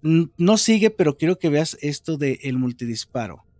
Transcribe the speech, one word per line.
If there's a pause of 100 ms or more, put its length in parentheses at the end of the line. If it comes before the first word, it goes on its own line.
n-,
no
sigue,
pero
quiero
que
veas
esto
de
el
multidisparo. (160)